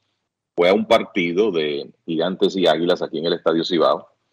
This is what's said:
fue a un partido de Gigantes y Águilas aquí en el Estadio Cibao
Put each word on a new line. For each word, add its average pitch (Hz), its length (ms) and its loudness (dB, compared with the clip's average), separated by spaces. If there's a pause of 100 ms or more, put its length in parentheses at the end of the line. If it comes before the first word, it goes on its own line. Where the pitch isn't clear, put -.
(560)
fue 87 120 4
a 95 60 4
un 110 120 0
partido 104 640 0
de 76 400 -4 (160)
Gigantes 90 500 -2
y 87 100 0
Águilas 82 360 2
aquí 73 160 -6
en 80 80 -6
el 85 80 0
Estadio 82 300 -2
Cibao 76 440 0 (240)